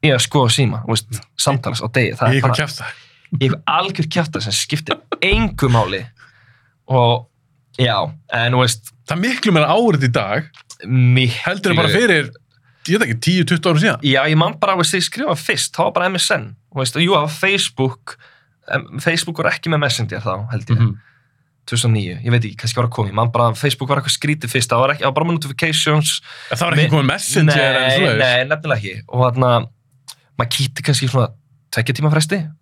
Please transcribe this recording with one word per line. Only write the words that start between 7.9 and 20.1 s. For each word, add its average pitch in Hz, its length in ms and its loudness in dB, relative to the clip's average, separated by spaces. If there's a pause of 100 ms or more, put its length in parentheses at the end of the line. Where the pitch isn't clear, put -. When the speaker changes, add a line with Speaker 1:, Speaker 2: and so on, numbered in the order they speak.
Speaker 1:
en 117 220 0
þú 123 100 2
veist - 260 -4 (140)
Speaker 2:
Það 160 140 -4
er - 20 -4
miklu 226 320 0
meira 151 160 4
áreiti 170 400 2
í 120 60 0
dag. 120 320 -2 (420)
Speaker 1:
Miklu 127 560 4
Speaker 2:
Heldur 190 320 0
bara 160 160 2
fyrir, 175 380 2 (580)
ég 165 100 2
veit 214 60 2
ekki, 117 160 -2
tíu, 180 240 2
tuttugu 165 300 2
árum 156 100 4
síðan? 214 180 2
Speaker 1:
Já, 135 200 4 (100)
ég 156 60 4
man 180 200 2
bara, 196 200 2
veist, 170 180 0
ég 180 80 0
skrifaði 240 400 -4
fyrst, - 320 -4
þá - 80 0
var 208 80 0
bara 180 160 -4
M 185 80 -2
S 180 160 -2
N. 113 240 -4 (160)
Og 147 80 -8
veist, 127 160 -4
og 160 80 2
jú, 180 80 2
það 151 140 2
var 151 100 -6
Facebook, 190 800 -2 (560)
em, - 140 -4 (180)
Facebook 170 400 -2
var - 80 0
ekki - 180 -6
með 156 140 2
Messenger 110 400 -4